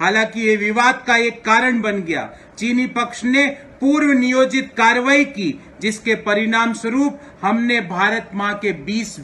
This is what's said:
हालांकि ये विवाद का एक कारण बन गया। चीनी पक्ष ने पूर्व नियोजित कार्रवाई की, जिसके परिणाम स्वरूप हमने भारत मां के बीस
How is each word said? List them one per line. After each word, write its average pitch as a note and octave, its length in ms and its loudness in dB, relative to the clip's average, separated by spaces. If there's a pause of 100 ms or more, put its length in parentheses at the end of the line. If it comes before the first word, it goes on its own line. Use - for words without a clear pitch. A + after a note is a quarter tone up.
हालांकि A3 400 0
ये G#3+ 140 4
विवाद A#3 520 2
का A#3+ 100 4
एक A#3 280 -2
कारण A#3 360 2
बन G3+ 200 -2
गया। D3+ 280 -6 (280)
चीनी A#3+ 300 0
पक्ष A#3 360 -6
ने C4+ 240 2 (340)
पूर्व C#4+ 300 4
नियोजित B3+ 680 2
कार्रवाई B3 480 4
की, F#3+ 360 -6 (200)
जिसके A3 340 -2
परिणाम A3 580 0
स्वरूप C4 480 -2 (200)
हमने A#3 400 0
भारत F#3+ 520 -2
मां G3+ 200 -4
के G3+ 180 -4
बीस F3 520 -6